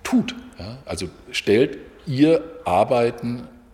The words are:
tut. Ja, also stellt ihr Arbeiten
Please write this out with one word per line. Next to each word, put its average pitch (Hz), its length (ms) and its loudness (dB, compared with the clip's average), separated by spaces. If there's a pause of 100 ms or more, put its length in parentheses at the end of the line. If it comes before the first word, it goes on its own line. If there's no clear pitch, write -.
tut. - 300 0 (240)
Ja, 110 280 -14
also 90 240 -8 (220)
stellt - 460 2 (300)
ihr 151 360 4 (220)
Arbeiten 120 840 0 (260)